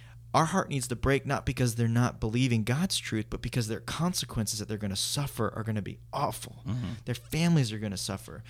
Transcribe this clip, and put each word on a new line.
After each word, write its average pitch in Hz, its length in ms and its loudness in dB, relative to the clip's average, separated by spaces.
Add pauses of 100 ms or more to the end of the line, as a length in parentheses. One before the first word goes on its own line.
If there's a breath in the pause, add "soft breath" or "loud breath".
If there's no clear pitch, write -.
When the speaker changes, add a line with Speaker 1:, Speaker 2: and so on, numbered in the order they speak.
(320 loud breath)
Speaker 1:
our 151 140 6
heart 180 240 0
needs 127 180 -2
to 123 80 -2
break, 135 300 2
not 135 180 -2
because 127 300 2
they're 117 140 2
not 120 320 2
believing 120 440 2
God's 143 320 0
truth, - 320 -2
but - 140 -6
because 117 260 -2
their 110 120 -4
consequences 127 800 -2
that 101 60 -6
they're 107 120 -4
gonna 101 180 -2
suffer 123 580 -2
are 107 80 -4
gonna 107 200 0
be 95 160 -8 (120)
awful. - 560 -4
Speaker 2:
Mm-hmm. 117 200 -2 (180)
Speaker 1:
Their 123 100 -2
families 160 560 4
are 107 80 -4
gonna 104 200 -4
suffer. - 520 -6